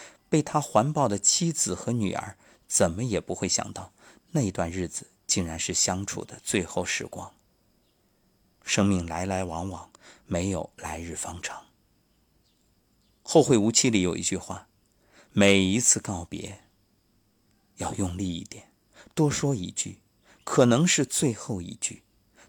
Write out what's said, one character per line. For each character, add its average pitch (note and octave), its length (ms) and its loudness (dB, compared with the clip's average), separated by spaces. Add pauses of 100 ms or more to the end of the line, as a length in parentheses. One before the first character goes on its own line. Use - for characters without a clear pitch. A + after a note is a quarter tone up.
(300)
被 D#3 120 2
他 - 160 -4
环 C3+ 320 2
抱 D3 160 2
的 G2+ 120 -2
妻 - 340 0
子 - 220 -2
和 A2+ 180 -4
女 A2 220 0
儿 - 240 -10 (280)
怎 - 240 2
么 F#2+ 140 -4
也 G#2 160 0
不 - 140 -6
会 G2 120 -2
想 - 240 -2
到， F#2 220 -16 (380)
那 B2+ 200 0
段 F2+ 200 -2
日 F2 180 -4
子 - 220 -12 (160)
竟 F#2 200 0
然 D#2+ 120 -8
是 F2 160 -4
相 F#2+ 320 0
处 - 180 -8
的 - 180 -18
最 G2 220 0
后 F2+ 220 -6
时 - 180 -4
光。 - 300 -14 (1300)
生 - 220 2
命 F#2 200 2
来 E2+ 200 -6
来 F#2+ 180 -2
往 F2 240 -6
往， F2+ 240 -12 (320)
没 F2 240 -2
有 F#2 280 -6
来 D#2+ 220 -10
日 E2+ 160 -10
方 E2+ 280 -10
长。 - 240 -12 (1600)
后 - 200 6
会 C3 160 6
无 G#2 120 4
期 A#2+ 200 4
里 G#2+ 100 4
有 F2 160 2
一 E2+ 60 -8
句 F#2 160 -2
话 - 300 -12 (640)
：“每 G2+ 280 8
一 F#2+ 180 4
次 - 220 2
告 F2 240 -6
别， F#2 400 -12 (1120)
要 - 200 -6
用 F2+ 200 -2
力 F#2 180 -2
一 E2 80 -8
点， - 300 -20 (420)
多 D3+ 160 2
说 C#3 240 -2
一 F#2 160 -6
句， - 300 -10 (440)
可 - 200 6
能 B2 220 6
是 D#3 180 2
最 B2+ 300 0
后 G#2 260 -8
一 E2+ 140 -10
句， - 300 -10 (440)